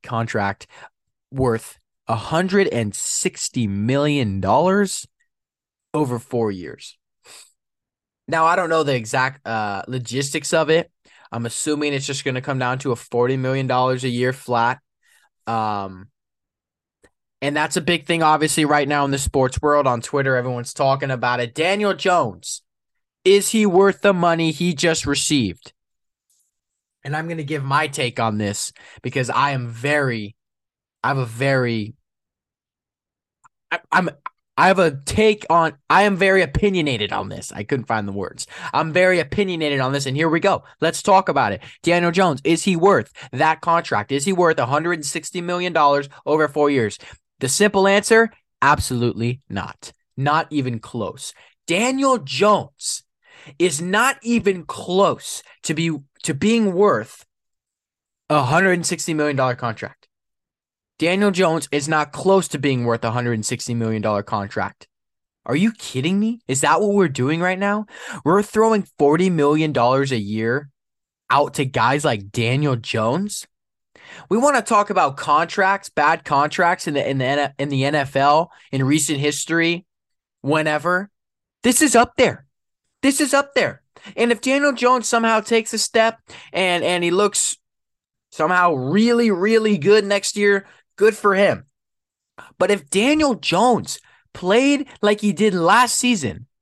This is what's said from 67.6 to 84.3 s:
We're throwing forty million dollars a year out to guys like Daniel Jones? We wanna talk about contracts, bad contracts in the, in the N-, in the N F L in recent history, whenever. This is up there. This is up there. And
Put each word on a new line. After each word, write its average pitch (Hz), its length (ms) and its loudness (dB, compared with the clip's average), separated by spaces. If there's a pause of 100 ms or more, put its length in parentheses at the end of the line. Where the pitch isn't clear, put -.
We're 190 200 2
throwing 220 420 2 (100)
forty 160 320 4
million 156 440 2
dollars 131 400 2
a 120 60 0
year 113 520 -4 (580)
out 139 260 2
to 143 100 -2
guys 135 400 0
like 104 260 -2
Daniel 127 460 0
Jones? 120 680 -4 (840)
We 202 80 2
wanna 269 240 2
talk 208 260 2
about 160 280 0
contracts, 170 720 0
bad 156 360 0
contracts 151 640 0
in 151 80 -4
the, 139 160 -2
in 135 80 -2
the 127 60 0
N-, 139 340 -2
in 139 120 -4
the 135 140 0
N 147 120 0
F 135 180 -2
L 143 380 2 (180)
in 135 140 -2
recent 143 340 0
history, 165 680 -2 (560)
whenever. 156 680 -2 (540)
This 247 180 2
is 247 140 4
up 240 200 4
there. 214 300 0 (560)
This 277 180 2
is 285 140 -2
up 277 200 0
there. 156 280 -2 (340)
And 233 140 2